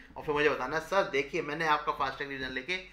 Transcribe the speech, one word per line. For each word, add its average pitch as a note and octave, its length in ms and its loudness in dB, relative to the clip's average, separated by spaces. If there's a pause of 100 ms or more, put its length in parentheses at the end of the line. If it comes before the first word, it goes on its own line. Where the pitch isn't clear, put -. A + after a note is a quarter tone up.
(180)
और C3+ 60 -12
फिर D3+ 100 0
मुझे D3 160 6
बताना C3 280 0
है, D#3 60 0
"Sir F#3 280 2
देखिए C#3 300 0
मैंने D3+ 260 -2
आपका D3+ 260 2
fast C3+ 240 -2
track C#3+ 120 -6
revision C3 220 -6
लेके C3 280 -4 (140)